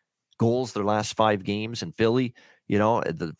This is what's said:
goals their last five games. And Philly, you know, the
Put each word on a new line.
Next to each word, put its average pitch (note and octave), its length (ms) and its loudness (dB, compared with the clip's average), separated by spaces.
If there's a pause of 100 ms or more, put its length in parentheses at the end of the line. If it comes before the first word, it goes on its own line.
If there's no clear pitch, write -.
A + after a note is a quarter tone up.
(380)
goals A#2 340 0
their G#2 120 -2
last G#2+ 320 0
five G#2+ 260 2
games. G#2+ 400 -6
And E2 100 -8
Philly, A#2 400 0 (360)
you G2+ 100 2
know, A2 240 2
the E2 380 -4